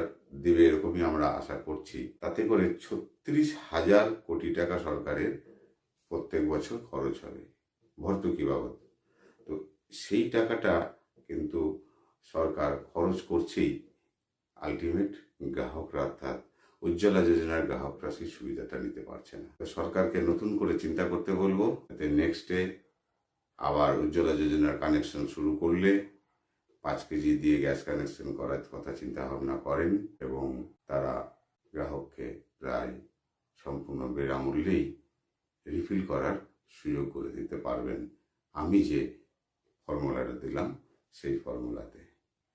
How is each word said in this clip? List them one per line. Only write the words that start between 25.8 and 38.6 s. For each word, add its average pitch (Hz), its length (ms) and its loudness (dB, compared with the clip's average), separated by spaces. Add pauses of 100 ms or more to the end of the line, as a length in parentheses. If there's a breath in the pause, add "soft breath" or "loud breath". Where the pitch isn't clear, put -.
পাঁচ 73 240 -2
কেজি 76 280 2
দিয়ে 73 220 4
গ্যাস 71 260 0
কানেকশন 73 500 -4
করার 69 280 -4 (100)
কথা - 240 -10
চিন্তা 65 320 -6
ভাবনা 67 280 -4
করেন 78 360 2 (280)
এবং 67 260 -4 (400)
তারা 69 280 0 (580)
গ্রাহককে 69 540 -8 (320)
প্রায় - 340 -4 (720)
সম্পূর্ণ 69 440 -6
বিনামূল্যেই 67 760 0 (840)
রিফিল 85 400 -2
করার 69 300 0 (320)
সুযোগ 71 440 -4
করে 69 200 -6
দিতে 69 240 -8
পারবেন, 62 520 -4 (440)
আমি 85 300 4